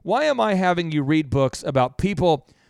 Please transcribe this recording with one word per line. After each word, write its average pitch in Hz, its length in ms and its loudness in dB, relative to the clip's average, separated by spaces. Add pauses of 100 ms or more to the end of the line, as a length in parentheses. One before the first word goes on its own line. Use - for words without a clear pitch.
Why 247 220 -2
am 277 160 0
I 214 140 2
having 175 380 0
you 147 100 0
read 151 260 0
books 135 340 -2
about 131 360 0
people 175 500 0 (220)